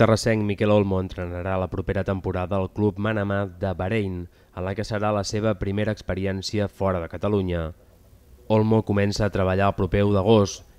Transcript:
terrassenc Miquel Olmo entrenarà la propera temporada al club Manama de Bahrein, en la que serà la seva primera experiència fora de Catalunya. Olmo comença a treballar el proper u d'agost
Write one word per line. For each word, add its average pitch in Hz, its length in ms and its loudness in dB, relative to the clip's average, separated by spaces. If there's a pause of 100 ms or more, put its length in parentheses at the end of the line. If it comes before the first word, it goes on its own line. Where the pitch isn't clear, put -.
terrassenc 110 400 4
Miquel 104 320 0
Olmo 98 320 4
entrenarà 90 560 -6
la 92 80 0
propera 95 400 -2
temporada 92 480 -4
al 95 160 -2
club 104 240 0
Manama 101 480 0
de 92 320 -4
Bahrein, 95 460 -2 (340)
en 90 80 -6
la 95 80 -4
que 101 160 -6
serà 104 240 -2
la 104 160 0
seva 110 220 0 (100)
primera 101 320 -2
experiència 95 720 -4
fora 95 380 -2
de 80 100 -10
Catalunya. 90 540 0 (800)
Olmo 110 300 4 (100)
comença 101 380 0
a 92 80 -2
treballar 95 340 2
el 95 80 0
proper 101 320 2
u 101 60 4
d'agost 101 500 4 (140)